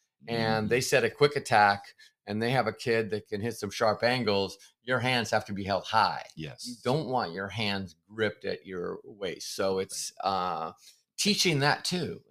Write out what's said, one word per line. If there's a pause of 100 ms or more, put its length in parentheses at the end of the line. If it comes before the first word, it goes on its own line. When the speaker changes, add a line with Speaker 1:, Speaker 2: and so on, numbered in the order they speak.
(280)
Speaker 1:
and
Speaker 2:
Mm-hmm.
Speaker 1:
they
set
a
quick
attack (420)
and
they
have
a
kid
that
can
hit
some
sharp
angles. (260)
Your
hands
have
to
be
held
high. (120)
Speaker 2:
Yes.
Speaker 1:
You
don't
want
your
hands (140)
gripped
at
your
waist.
So
Speaker 2:
Right.
Speaker 1:
it's, (120)
uh, (460)
teaching
that
too